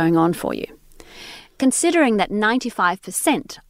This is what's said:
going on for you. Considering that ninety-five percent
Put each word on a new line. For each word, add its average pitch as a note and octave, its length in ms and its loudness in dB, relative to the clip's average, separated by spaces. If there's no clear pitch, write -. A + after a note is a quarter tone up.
going E3 140 4
on E3 180 4
for - 200 -4
you. - 140 -8
Considering C4+ 580 2
that F#3 140 0
ninety-five G#3+ 720 -2
percent - 580 -4